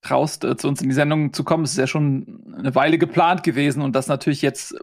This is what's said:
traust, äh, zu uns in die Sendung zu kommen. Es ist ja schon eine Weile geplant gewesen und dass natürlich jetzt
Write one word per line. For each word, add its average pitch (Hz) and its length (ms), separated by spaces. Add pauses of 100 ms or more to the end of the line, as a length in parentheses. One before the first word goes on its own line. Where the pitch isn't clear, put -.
traust, 139 420
äh, 123 140
zu - 100
uns 143 140
in 131 80
die 131 60
Sendung 147 360
zu - 120
kommen. 160 200
Es 143 100
ist - 40
ja 131 80
schon 139 720
eine 131 160
Weile 147 240
geplant 170 460
gewesen 143 400
und 135 120
dass 135 120
natürlich 143 340
jetzt - 420